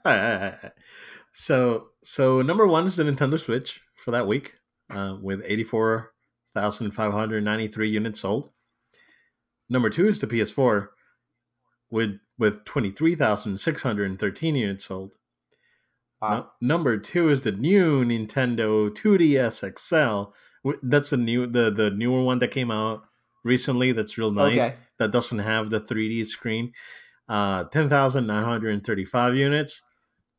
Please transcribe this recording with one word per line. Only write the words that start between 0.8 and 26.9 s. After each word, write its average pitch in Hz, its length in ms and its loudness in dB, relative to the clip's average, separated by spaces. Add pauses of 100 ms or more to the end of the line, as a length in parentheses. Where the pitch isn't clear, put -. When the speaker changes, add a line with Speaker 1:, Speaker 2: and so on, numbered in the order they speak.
Speaker 1:
So, 123 560 0 (140)
so 131 400 2
number 196 240 4
one 165 180 4
is 185 120 -2
the 160 80 0
Nintendo 147 360 0
Switch - 400 -4 (140)
for - 160 -8
that 117 160 0
week, 127 260 -4 (380)
uh, 98 280 -6
with 98 280 -6
eighty-four 110 640 -2 (400)
thousand 104 380 -2
five 104 240 -2
hundred 107 280 -2
ninety-three 107 460 -2
units 107 320 -4
sold. 107 300 -4 (1200)
Number 123 180 2
two 165 180 2
is 214 140 0
the 127 60 -4
P 113 160 -2
S 104 80 -2
four 110 400 0 (960)
with, 110 300 -2 (180)
with 104 300 0
twenty-three 151 480 0
thousand 107 460 0
six 156 220 -2
hundred 101 360 -2
thirteen 143 380 -2
units 101 280 -4
sold. 95 300 -12 (1040)
Speaker 2:
Wow. 107 300 -4 (100)
Speaker 1:
Nu-, 123 80 0
number 147 300 2
two 165 320 0
is 135 140 0
the 107 80 0
new 151 520 4
Nintendo 110 880 0
two 208 220 4
D 151 220 4
S 117 260 0
X - 260 -10
L. 117 440 0 (300)
W-, 135 180 -2
that's 143 260 2
the 139 80 0
new, 120 300 0
the, 117 240 2
the 104 200 2
newer 123 320 0
one 127 180 2
that 123 100 0
came 123 200 -4
out 110 340 -4 (400)
recently. 127 460 2
That's 107 260 -4
real 113 140 0
nice. 107 320 4
Speaker 2:
Okay. 120 140 0 (220)
Speaker 1:
That 107 120 0
doesn't 117 300 0
have 110 300 -2
the 107 100 0
three 110 280 -4
D 113 140 -2
screen. 113 500 -6 (560)